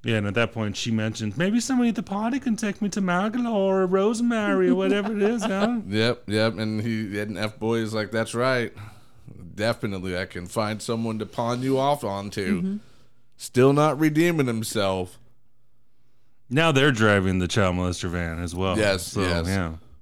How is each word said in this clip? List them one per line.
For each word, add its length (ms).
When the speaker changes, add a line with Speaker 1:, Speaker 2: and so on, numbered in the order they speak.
Speaker 1:
Yeah, 140
and 100
at 80
that 180
point 240
she 140
mentions, 460
"Maybe 240
somebody 300
at 40
the 80
party 380
can 160
take 260
me 60
to 140
Magla 500
or 340
Rosemary 840
or 40
whatever 420
it 60
is, 220
huh?" 380
Speaker 2:
<laughs> 40
Yep, 400
yep. 320
And 240
he, 380
and 180
F-Boy 380
is 180
like, 160
"That's 240
right. 380
Definitely, 640
I 60
can 220
find 360
someone 380
to 60
pawn 360
you 160
off 240
onto." 600
Speaker 3:
Mm-hmm. 140
Speaker 2:
Still 360
not 260
redeeming 480
himself. 720
Speaker 1:
Now 200
they're 200
driving 460
the 100
child 280
molester 340
van 320
as 140
well. 200
Speaker 2:
Yes, 300
Speaker 1:
So, 160
Speaker 2:
yes. 240
Speaker 1:
yeah. 280